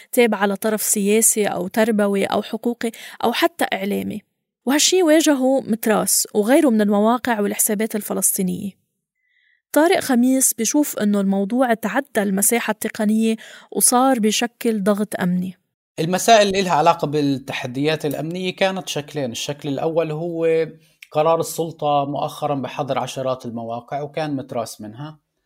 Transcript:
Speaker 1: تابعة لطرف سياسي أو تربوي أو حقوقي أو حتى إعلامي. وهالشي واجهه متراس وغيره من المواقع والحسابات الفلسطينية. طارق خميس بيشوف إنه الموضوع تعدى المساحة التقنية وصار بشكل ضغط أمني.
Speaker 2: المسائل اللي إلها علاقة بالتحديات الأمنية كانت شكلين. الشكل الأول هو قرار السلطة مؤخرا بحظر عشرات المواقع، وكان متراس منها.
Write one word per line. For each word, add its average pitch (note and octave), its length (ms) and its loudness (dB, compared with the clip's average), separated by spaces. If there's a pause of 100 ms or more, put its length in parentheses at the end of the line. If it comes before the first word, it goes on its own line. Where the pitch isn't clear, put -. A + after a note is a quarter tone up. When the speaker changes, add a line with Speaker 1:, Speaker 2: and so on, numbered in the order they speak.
(120)
Speaker 1:
تابعة G#3+ 340 4
لطرف G#3 360 0
سياسي G#3+ 680 2
أو F3+ 200 -4
تربوي G3+ 580 0
أو - 160 0
حقوقي A#3+ 500 -4 (320)
أو A#3+ 100 2
حتى - 400 0
إعلامي. G3 480 -4 (440)
وهالشي D4+ 380 2
واجهه C#4+ 580 4
متراس G#3 720 0
وغيره B3+ 360 4
من G#3+ 120 4
المواقع G#3+ 580 2
والحسابات G#3 560 -2
الفلسطينية. F#3+ 760 -2 (1000)
طارق E4 280 4
خميس B3+ 540 2
بيشوف C#4+ 460 0
إنه G#3 200 2
الموضوع G3+ 540 0
تعدى A3 480 -4
المساحة G3+ 500 0
التقنية A3 640 0 (360)
وصار B3+ 480 2
بشكل A3 640 -2
ضغط G#3 380 -2
أمني. F3+ 380 -2 (400)
Speaker 2:
المسائل F#3+ 480 4
اللي G3 120 0
إلها F3+ 140 0
علاقة E3 340 2
بالتحديات C#3+ 1000 -2
الأمنية E3+ 500 -6
كانت F#3+ 340 -2
شكلين. C#3+ 420 -6
الشكل C#3+ 380 -8
الأول D#3+ 420 -2
هو E3 560 -2 (440)
قرار D#3+ 280 2
السلطة D3+ 680 -2
مؤخرا D3 500 -6
بحظر B2+ 440 -4
عشرات B2+ 460 -6
المواقع، A#2 560 -10
وكان D3 340 -6
متراس B2 460 -8
منها. C3 380 -16 (260)